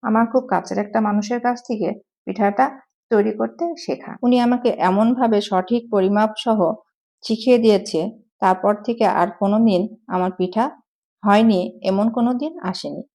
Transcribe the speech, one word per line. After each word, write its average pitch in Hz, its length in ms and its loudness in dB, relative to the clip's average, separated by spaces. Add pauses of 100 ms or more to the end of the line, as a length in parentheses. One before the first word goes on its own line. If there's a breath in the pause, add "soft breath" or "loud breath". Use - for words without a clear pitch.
আমার 226 240 2
খুব 254 220 0
কাছের 196 280 -2
একটা 208 240 -2
মানুষের 208 400 -2
কাছ 240 240 -2
থেকে 214 220 -4 (340)
পিঠাটা 202 440 0 (460)
তৈরি 214 220 2
করতে 226 300 -6 (140)
শেখা। - 340 -10 (100)
উনি 247 180 2
আমাকে 240 300 0 (100)
এমনভাবে 226 640 2
সঠিক 202 400 -2 (100)
পরিমাপ 202 460 2
সহ 220 220 0 (640)
শিখিয়ে 233 340 2
দিয়েছে, 208 420 2 (400)
তারপর 190 340 2 (100)
থেকে 226 240 -2
আর 175 200 2 (120)
কোনোদিন 202 420 2 (260)
আমার 185 280 -2
পিঠা 185 300 -2 (580)
হয়নি 208 360 6 (240)
এমন 196 280 0
কোনো 240 220 0
দিন 294 200 -6 (100)
আসেনি। 160 380 -8 (140)